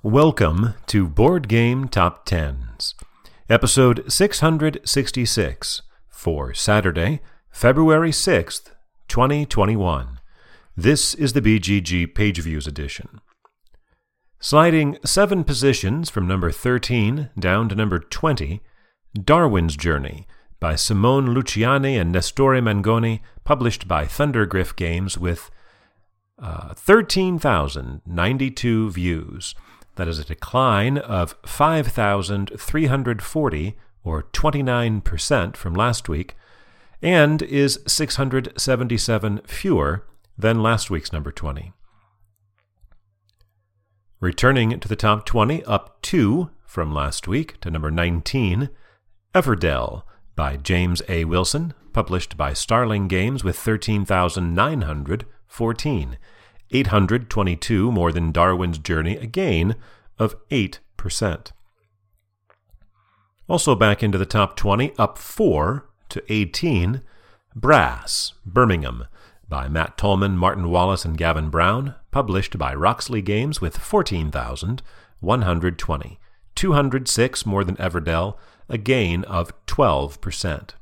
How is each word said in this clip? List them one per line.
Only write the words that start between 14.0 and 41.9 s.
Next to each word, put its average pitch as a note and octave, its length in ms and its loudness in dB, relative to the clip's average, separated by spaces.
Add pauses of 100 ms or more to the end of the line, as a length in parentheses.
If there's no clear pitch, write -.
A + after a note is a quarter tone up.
Sliding D#3 640 4
seven F#3+ 400 2
positions C#3 680 0
from F#2 160 -2
number F2+ 240 0
thirteen B2 880 0
down G2 300 0
to G2 80 -2
number G2 240 0
twenty, G2+ 600 -2 (540)
Darwin's G2+ 640 4
Journey D2 500 -2 (320)
by D#2+ 160 0
Simone A#2+ 580 2
Luciani C3 680 2
and E2+ 100 0
Nestore B2+ 500 2
Mangoni, A2 600 2 (240)
published B2 420 0
by D#2 200 0
Thundergriff G#2+ 680 0
Games, F2+ 420 -2
with, F2 320 -4 (920)
uh, D#2+ 340 -12
thirteen F#3 640 4
thousand C#2+ 680 -2
ninety-two A2+ 840 0
views. F2 640 -4 (420)
That F2 120 -4
is E2 100 -4
a D2 60 -8
decline A#2+ 720 0
of G2 480 -4
five D3+ 440 0
thousand G2+ 680 0
three D#3 280 -2
hundred B2 340 -2
forty, G#2 560 -4 (260)
or D#2+ 200 -4
twenty-nine B2 800 0
percent, F2+ 520 -2
from E2+ 200 -6
last A2+ 340 0
week, D#2 260 -6 (680)
and D#3 400 4
is C#3 440 0
six - 300 -2
hundred C3 420 -2
seventy-seven A2+ 840 0
fewer F2+ 640 0 (320)
than A2 240 2
last A2 260 2
week's E2 240 -6
number D2+ 180 -6
twenty. D2 440 -8 (2500)